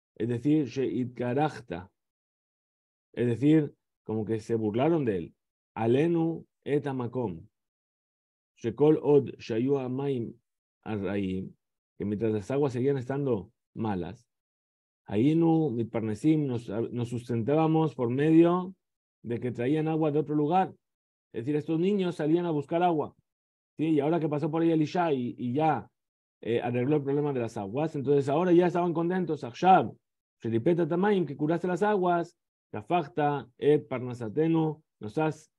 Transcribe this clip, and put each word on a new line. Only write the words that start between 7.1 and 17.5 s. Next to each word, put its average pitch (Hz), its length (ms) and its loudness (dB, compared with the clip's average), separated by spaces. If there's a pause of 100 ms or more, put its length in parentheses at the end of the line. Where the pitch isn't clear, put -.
Shekol 139 460 4
Od 139 380 4
Shayu 127 400 -2
Amaim 127 540 -4 (500)
Arraim, 98 720 -4 (440)
que 95 80 -6
mientras 107 260 -2
las 107 200 -4
aguas 139 200 0
seguían 131 260 0
estando 131 540 -4 (220)
malas, 95 560 -6 (760)
Ainu 156 680 2
Mitparnesim, 117 720 0
nos, 123 240 -4
nos 117 400 -4
sustentábamos 143 840 0